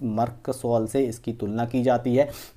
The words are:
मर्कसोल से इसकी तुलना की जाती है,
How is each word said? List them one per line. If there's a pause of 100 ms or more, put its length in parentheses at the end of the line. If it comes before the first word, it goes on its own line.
मर्कसोल
से
इसकी
तुलना
की
जाती
है, (280)